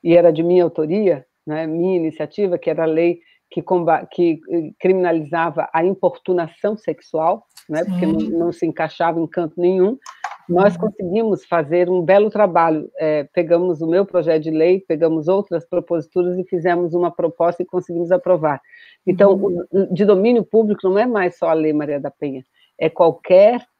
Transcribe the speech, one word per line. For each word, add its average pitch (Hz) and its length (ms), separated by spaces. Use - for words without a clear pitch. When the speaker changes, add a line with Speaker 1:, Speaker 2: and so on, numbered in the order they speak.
Speaker 1:
e 170 140
era 170 160
de 160 120
minha 180 180
autoria, 165 640
né, 156 220
minha 170 300
iniciativa, 165 600
que - 140
era 165 140
a - 20
lei 170 320
que 170 100
comba-, 170 460
que, 165 420
eh, 170 300
criminalizava 165 960
a 165 120
importunação 185 920
sexual, 165 680
né, 160 160
porque 180 220
Speaker 2:
Sim. 160 60
Speaker 1:
não, 165 160
não 170 60
se 175 120
encaixava 165 540
em 160 80
canto 170 340
nenhum. 190 380
Nós 180 280
Speaker 2:
Uhum. 165 60
Speaker 1:
conseguimos 208 640
fazer 170 460
um 180 100
belo 202 300
trabalho, 165 680
é, 151 280
pegamos 170 480
o 165 60
meu 190 180
projeto 160 380
de 160 60
lei, 170 300
pegamos 160 480
outras 185 400
proposituras 175 720
e 180 60
fizemos 175 500
uma 175 160
proposta 170 520
e - 40
conseguimos 175 460
aprovar. 165 480
Então, 196 280
Speaker 2:
Uhum. 190 360
Speaker 1:
o, 196 240
de 190 100
domínio 208 400
público 214 440
não 190 100
é 233 80
mais 196 300
só 165 140
a 160 40
Lei 156 180
Maria 147 280
da 139 100
Penha, 135 340
é 156 100
qualquer 185 800